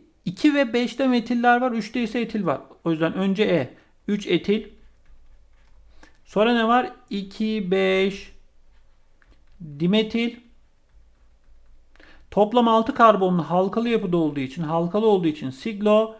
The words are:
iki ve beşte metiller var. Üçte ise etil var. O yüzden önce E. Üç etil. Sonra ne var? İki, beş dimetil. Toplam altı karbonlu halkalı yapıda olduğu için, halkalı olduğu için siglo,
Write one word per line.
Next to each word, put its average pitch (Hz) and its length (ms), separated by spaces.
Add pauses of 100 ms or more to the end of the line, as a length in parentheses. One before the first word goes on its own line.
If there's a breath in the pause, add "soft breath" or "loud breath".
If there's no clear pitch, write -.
(240)
iki 285 300
ve 269 180
beşte 240 360
metiller 240 520
var. 254 120
Üçte 226 300
ise 233 180
etil 214 260
var. 139 140 (240)
O 170 60
yüzden 160 240
önce 196 280
E. 170 320 (340 soft breath)
Üç 202 180
etil. 202 420 (1600 soft breath)
Sonra 233 300
ne 226 140
var? 247 240 (180)
İki, 202 600
beş 190 600 (1500)
dimetil. 220 560 (1900 soft breath)
Toplam 220 380
altı 220 260
karbonlu 190 560
halkalı 196 380
yapıda 202 280
olduğu 147 240
için, 135 220
halkalı 170 440
olduğu 185 220
için 139 220
siglo, 214 680